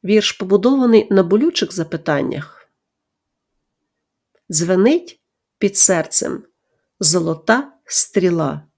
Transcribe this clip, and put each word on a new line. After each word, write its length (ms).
Вірш 280
побудований 800
на 120
болючих 500
запитаннях. 960
Дзвенить 720
під 200
серцем 680
золота 720
стріла. 840